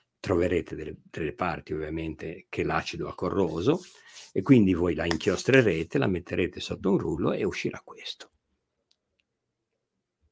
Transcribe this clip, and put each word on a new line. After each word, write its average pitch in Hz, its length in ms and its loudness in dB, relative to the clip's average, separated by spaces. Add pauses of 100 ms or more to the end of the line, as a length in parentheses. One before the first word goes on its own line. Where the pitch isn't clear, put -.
(200)
troverete 87 560 0
delle, 78 260 -12
delle 76 320 -8
parti 80 380 -6
ovviamente 80 760 -8
che - 140 -4
l'acido 85 460 -4
ha - 80 -10
corroso 90 640 0 (520)
e 95 100 -2
quindi 101 320 8
voi 85 200 2
la 80 120 -2
inchiostrerete, 90 920 2
la 131 80 2
metterete 92 540 -2
sotto 95 320 -2
un 95 60 4
rullo 85 340 -2
e - 120 -4
uscirà - 400 -4
questo. - 460 -16 (2000)